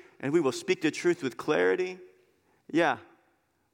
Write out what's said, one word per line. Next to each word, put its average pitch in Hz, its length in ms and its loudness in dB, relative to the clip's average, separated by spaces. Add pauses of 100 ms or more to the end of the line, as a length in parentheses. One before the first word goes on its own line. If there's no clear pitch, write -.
(180)
and 139 140 -4
we 175 80 4
will 131 120 2
speak - 300 -4
the 156 80 2
truth 170 320 -2
with 131 140 -4
clarity, 185 600 0 (720)
yeah, 151 260 2 (760)